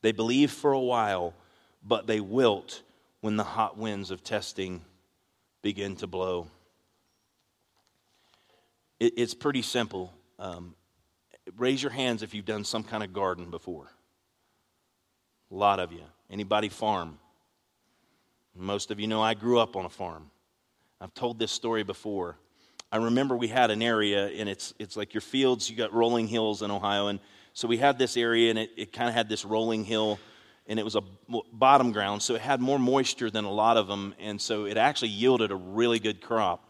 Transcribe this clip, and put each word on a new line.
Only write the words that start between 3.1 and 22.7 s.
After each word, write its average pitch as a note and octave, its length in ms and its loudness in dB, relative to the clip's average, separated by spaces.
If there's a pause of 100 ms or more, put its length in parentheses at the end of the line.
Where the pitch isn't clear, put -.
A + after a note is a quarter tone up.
when G#2+ 160 -2
the G#2+ 80 0
hot A2 320 -2
winds G2+ 340 -6
of F#2 120 -10
testing F#2 600 -6 (800)
begin G2+ 340 -4
to G#2 100 -8
blow. F#2 400 -4 (2500)
It, A#2 160 4
it's A#2 180 0
pretty C3+ 280 -2
simple. G2+ 500 -4 (260)
Um, F2 360 -12 (840)
raise B2+ 260 0
your C#3 100 -4
hands B2 300 -2
if G#2+ 120 -12
you've G#2 100 -8
done G#2+ 200 -4
some A2 200 -4
kind G#2+ 180 -6
of F#2+ 100 -8
garden F2+ 380 -2
before. E2+ 380 -12 (1600)
A F#2 40 -16
lot G2 260 4
of F2 120 -4
you. E2+ 100 -16 (280)
Anybody G#2 380 -2
farm? F2+ 500 -4 (1400)
Most G2 360 -6
of G#2 80 -6
you G#2+ 80 -4
know A2 160 0
I A2 120 2
grew A#2 240 2
up A2 180 2
on F#2+ 80 -6
a F2 60 -8
farm. D#2+ 400 -12 (680)
I've F2+ 140 -16
told A#2+ 240 -6
this A2 140 -2
story A2+ 300 -2
before. F#2+ 540 -6 (540)